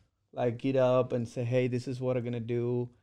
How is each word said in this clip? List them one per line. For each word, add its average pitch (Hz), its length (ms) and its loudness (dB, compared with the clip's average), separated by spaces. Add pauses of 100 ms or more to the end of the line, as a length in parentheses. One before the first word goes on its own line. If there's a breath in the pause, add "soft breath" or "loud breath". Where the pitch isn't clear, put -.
(320)
like, 123 260 -2
get 135 180 0
up 127 360 4
and 120 160 -2
say, 127 160 -6
"Hey, 123 240 2
this 123 180 -2
is 127 140 -6
what 127 160 0
I'm 120 80 -2
gonna 120 160 -4
do," 120 480 -2 (140 soft breath)